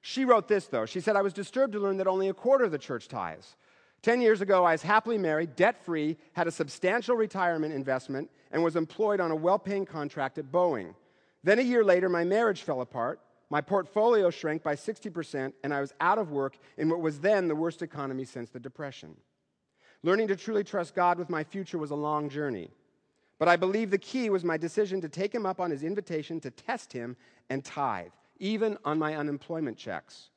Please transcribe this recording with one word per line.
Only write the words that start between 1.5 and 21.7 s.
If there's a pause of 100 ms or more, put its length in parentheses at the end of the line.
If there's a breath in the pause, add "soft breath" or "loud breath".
to
learn
that
only
a
quarter
of
the
church
tithes. (460 soft breath)
Ten
years
ago,
I
was
happily
married,
debt-free, (160 soft breath)
had
a
substantial
retirement
investment, (220 soft breath)
and
was
employed
on
a
well-paying
contract
at
Boeing. (480 soft breath)
Then
a
year
later,
my
marriage
fell
apart, (280)
my
portfolio
shrank
by
sixty
percent,
and
I
was
out
of
work (180 soft breath)
in
what
was
then
the
worst
economy
since
the
Depression. (840 soft breath)
Learning
to
truly
trust
God
with
my
future